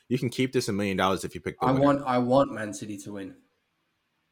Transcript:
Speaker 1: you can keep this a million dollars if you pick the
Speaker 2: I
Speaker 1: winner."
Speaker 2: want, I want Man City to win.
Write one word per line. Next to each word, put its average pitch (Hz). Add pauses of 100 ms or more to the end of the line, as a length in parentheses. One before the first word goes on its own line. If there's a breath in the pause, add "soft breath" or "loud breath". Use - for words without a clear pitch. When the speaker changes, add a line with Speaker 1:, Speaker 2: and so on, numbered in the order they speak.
Speaker 1:
you 127
can 127
keep 127
this 123
a 110
million 98
dollars 95
if -
you -
pick -
the 127
Speaker 2:
I 127
Speaker 1:
winner." 135
Speaker 2:
want, 139
I 127
want 131
Man 107
City 104
to 104
win. 95 (960)